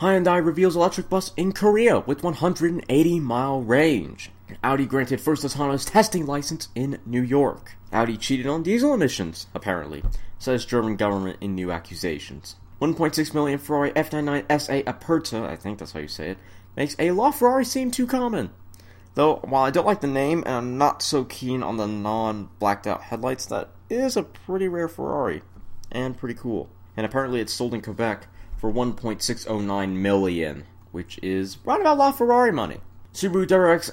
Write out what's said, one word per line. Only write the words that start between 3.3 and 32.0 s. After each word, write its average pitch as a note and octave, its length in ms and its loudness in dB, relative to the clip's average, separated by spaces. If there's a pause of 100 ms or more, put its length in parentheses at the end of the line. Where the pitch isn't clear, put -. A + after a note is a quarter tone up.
range. B2 720 2 (320)
Audi C3+ 240 2
granted C3 340 0
first D3+ 240 0
autonomous C#3 400 -2
testing G3 420 2
license C#3+ 500 -4
in C3+ 280 -4
New B2 180 0
York. B2+ 540 2 (160)
Audi A2+ 240 2
cheated B2+ 300 -2
on D#3 160 -2
diesel A#3+ 320 4
emissions, A#2+ 580 0
apparently, D2+ 500 -4 (360)
says B2+ 260 0
German A2 300 2
government G2 460 0
in G2 160 -4
new F2+ 160 -2
accusations. E2 800 -8 (240)
One D#3 160 2
point D#3+ 220 0
six D#3 180 -2
million D3 240 0
Ferrari C#3+ 380 0
F D3+ 160 0
ninety-nine D3 360 -2
S D3 200 0
A C3+ 160 0
Aperta, B2 600 -2
I D#2 120 -8
think G2+ 220 -8
that's - 140 -14
how D#2 80 -8
you D2 80 -10
say D#2 220 -8
it, F#2+ 80 -8 (380)
makes C#3+ 180 -4
a E3 140 0
LaFerrari B3 560 2
seem B3+ 280 -2
too B3 140 0
common. A#3 440 -2 (640)
Though, D3 220 4
while C3+ 280 2
I C3+ 60 2
don't D#3+ 160 2
like G3+ 160 2
the - 40 -2
name C#3 340 0
and - 140 -2
I'm B2 220 -4
not C#3+ 240 4
so C#3 240 0
keen B2+ 380 -6
on G2 160 -4
the G#2+ 80 -2
non-blacked G#2 1000 -2
out - 180 -4
headlights, B2 420 -6
that G#2 240 -6 (180)
is B3 260 0
a G3+ 80 0
pretty F#3+ 460 -6
rare E3+ 200 -2
Ferrari, C3+ 520 -4 (500)
and B2+ 280 -6
pretty A#2 160 -6
cool. A2 340 -6 (300)
And A2 80 -2
apparently B2+ 340 -2
it's G#2 140 -6
sold B2 180 -4
in A#2 80 -4
Quebec A2 460 -4 (320)
for A2+ 100 -2
one A#2+ 240 0
point G#2+ 300 -6
six - 260 -4
oh A2 100 -2
nine G2 440 -2
million, F2 640 2 (280)
which - 300 -10
is F#2+ 420 -2
right D4 160 0
about D#4 160 4
LaFerrari B3 560 4